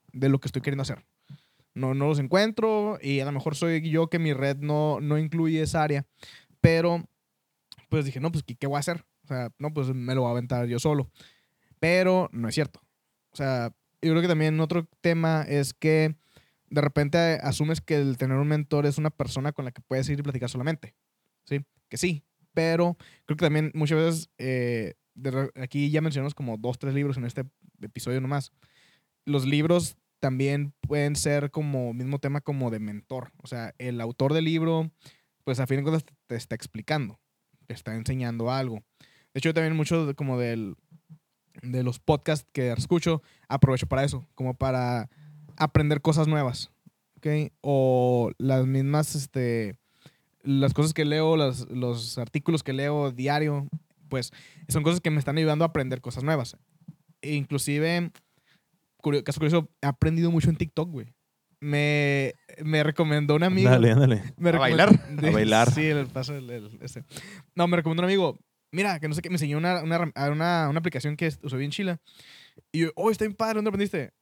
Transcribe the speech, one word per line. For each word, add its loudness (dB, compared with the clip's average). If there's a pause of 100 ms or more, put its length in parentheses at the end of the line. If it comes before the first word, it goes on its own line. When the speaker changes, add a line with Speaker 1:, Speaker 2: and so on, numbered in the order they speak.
(100)
Speaker 1:
de 0
lo 2
que -8
estoy -6
queriendo -4
hacer. -10 (680)
No, -4
no 0
los 2
encuentro 0
y -2
a -2
lo -6
mejor -4
soy -2
yo 2
que -2
mi 0
red 0
no, 0
no 0
incluye 0
esa 0
área. 0 (560)
Pero, 4 (840)
pues, 2
dije, -6
"No, 0
pues, -4
¿qué, -12
qué -6
voy 0
a 0
hacer?". -6 (200)
O -20
sea, -4 (100)
"No, -6
pues, -2
me -4
lo 2
voy 0
a 0
aventar -2
yo -2
solo". 0 (680)
Pero 4
no -4
es -4
cierto. -4 (500)
O -20
sea, -2 (280)
yo 2
creo 4
que 2
también 2
otro -2 (140)
tema 2
es -2
que 2 (540)
de 0
repente 0 (260)
asumes -2
que -2
el 0
tener -2
un 0
mentor 0
es 0
una 0
persona -4
con -8
la -8
que -20
puedes -4
ir -2
y -6
platicar -4
solamente, -6 (500)
¿sí? -4 (260)
Que -10
sí, -2 (300)
pero 0 (280)
creo -4
que 0
también 2
muchas 0
veces, 0 (100)
eh, -2 (180)
de -6
re-, -4 (100)
aquí -2
ya 2
mencionamos -2
como -8
dos, -6
tres -4
libros -2
en -6
este -8 (380)
episodio -6
nomás. -4 (720)
Los 0
libros 2 (240)
también -2
pueden 0
ser 0
como -4
mismo -4
tema -4
como -2
de -6
mentor. -10 (120)
O -20
sea, -10
el -6
autor 0
del 2
libro, 0 (520)
pues, -4
a -2
fin 0
de -2
cuentas 0 (220)
te -8
está -8
explicando, -6 (480)
te -12
está -10
enseñando -4
algo. -4 (500)
De -6
hecho, 0
yo -2
también 0
mucho 0
de, -4
como -2
del, -4 (840)
de -4
los -4
podcasts 0
que -2
escucho, 0 (260)
aprovecho 4
para 0
eso, -4
como -4
para -2 (480)
aprender 2
cosas 2
nuevas, -2 (460)
¿ok? -4 (100)
O 2
las 2
mismas, 0
este, -4 (640)
las 2
cosas 0
que -2
leo, 2
las, 0
los -4
artículos -2
que -6
leo -2
diario, -2 (420)
pues, -6 (360)
son 0
cosas 2
que 0
me 2
están -2
ayudando 2
a 4
aprender -4
cosas -8
nuevas. -2 (640)
E -4
inclusive, -2 (880)
curio-, 0
caso -6
curioso, 2 (120)
he -2
aprendido 2
mucho 4
en 0
TikTok, -4
güey. -12 (480)
Me, 2 (300)
me 2
recomendó 2
un 4
amigo. 6
Speaker 2:
Ándale, 8
ándale. 6 (140)
Speaker 1:
Me 2
Speaker 3:
¿A 6
Speaker 1:
recomendó 4
Speaker 3:
bailar? 8
Speaker 1:
de 2
Speaker 2:
A 4
bailar. 6
Speaker 1:
Sí, 2
el 0
paso, -8
el, -12
el, -14
ese. -14 (520)
No, 2
me 2
recomendó 0
un 2
amigo. 2 (360)
"Mira, -2
que -4
no -2
sé -4
qué", -12
me -2
enseñó -2
una, 0
una -2
ram-, -2
a 0
una, 0
una 0
aplicación -4
que -2
es-, -4
usó -6
bien -4
chila. -4 (720)
Y -2
yo, 2
"Oh, 0
está 0
bien -4
padre, -2
¿dónde 0
aprendiste?". -2 (100)